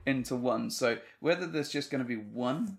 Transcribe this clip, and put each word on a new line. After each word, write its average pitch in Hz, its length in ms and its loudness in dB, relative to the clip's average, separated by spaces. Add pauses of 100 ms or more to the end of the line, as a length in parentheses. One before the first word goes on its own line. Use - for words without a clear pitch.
into 131 280 2
one. 117 360 2
So 117 260 2 (220)
whether 175 260 2
there's 156 240 -2
just 143 220 -4
gonna 131 120 0
be 120 140 -2
one 123 600 -2